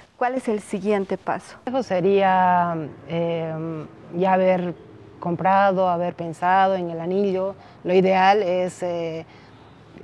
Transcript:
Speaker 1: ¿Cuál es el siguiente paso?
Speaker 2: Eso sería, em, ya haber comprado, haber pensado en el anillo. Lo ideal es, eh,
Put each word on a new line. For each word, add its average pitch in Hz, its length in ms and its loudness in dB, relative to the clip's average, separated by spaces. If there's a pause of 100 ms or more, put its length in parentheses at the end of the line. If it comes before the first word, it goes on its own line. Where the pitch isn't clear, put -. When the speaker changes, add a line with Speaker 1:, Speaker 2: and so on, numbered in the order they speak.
(180)
Speaker 1:
¿Cuál 247 180 -2
es 262 120 -6
el 214 120 0
siguiente 196 580 -2
paso? - 480 -8
Speaker 2:
Eso 254 160 -2
sería, 185 960 2 (320)
em, 165 800 -6 (280)
ya 185 180 2
haber 185 400 2 (460)
comprado, 190 680 2
haber 175 240 -2
pensado 185 640 0
en 175 160 -4
el 165 80 -8
anillo. 190 560 -2 (280)
Lo 175 100 0
ideal 190 500 6
es, 180 400 -2
eh, 165 420 -6 (800)